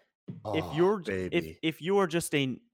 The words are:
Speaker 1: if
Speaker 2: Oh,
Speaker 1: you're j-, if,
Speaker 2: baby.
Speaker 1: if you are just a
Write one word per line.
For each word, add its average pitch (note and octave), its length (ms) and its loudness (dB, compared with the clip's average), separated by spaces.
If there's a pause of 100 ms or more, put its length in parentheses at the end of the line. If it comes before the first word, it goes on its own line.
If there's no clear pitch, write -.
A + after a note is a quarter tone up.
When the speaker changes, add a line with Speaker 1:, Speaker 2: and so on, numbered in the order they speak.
(280)
Speaker 1:
if B2+ 360 -4
Speaker 2:
Oh, E3 100 -10
Speaker 1:
you're F#3 260 4
j-, F#2+ 300 -2
if, - 140 0
Speaker 2:
baby. D#2 180 -12
Speaker 1:
if D#3+ 180 -2
you F#3+ 180 2
are G3 80 4
just D#3+ 280 -2
a C3+ 240 0 (160)